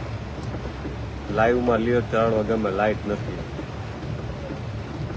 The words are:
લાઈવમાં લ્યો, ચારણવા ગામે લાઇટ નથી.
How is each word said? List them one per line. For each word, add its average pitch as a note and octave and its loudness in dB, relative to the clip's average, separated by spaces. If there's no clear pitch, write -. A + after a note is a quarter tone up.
લાઈવમાં A#2+ 6
લ્યો, A#2+ 4
ચારણવા A2 4
ગામે G#2+ 2
લાઇટ G#2 2
નથી. G#2 -2